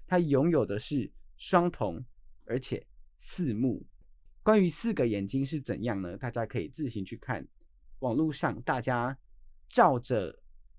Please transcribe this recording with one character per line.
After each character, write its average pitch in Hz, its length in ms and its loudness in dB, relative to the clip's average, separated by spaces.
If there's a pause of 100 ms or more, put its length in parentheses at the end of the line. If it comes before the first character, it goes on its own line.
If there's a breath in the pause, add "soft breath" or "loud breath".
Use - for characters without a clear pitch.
他 180 140 2
拥 147 300 4
有 147 160 4
的 101 120 -4
是 123 340 -4 (260)
双 180 340 4
瞳， 101 340 -4 (400)
而 120 140 -4
且 - 260 -6 (320)
四 165 360 -4
目。 113 320 0 (580)
关 214 160 6
于 185 80 6
四 226 240 -2
个 131 160 2
眼 101 200 0
睛 135 180 0
是 143 160 -4
怎 104 220 -6
样 107 180 -2
呢？ 90 160 -8
大 120 140 -6
家 117 160 -2
可 113 120 -4
以 80 80 -4
自 147 220 -6
行 101 160 -6
去 - 120 -10
看 110 300 -8 (520)
网 120 160 -2
络 151 180 2
上 131 300 -2
大 135 180 0
家 123 340 0 (540)
照 160 300 6
着 104 420 -2 (380)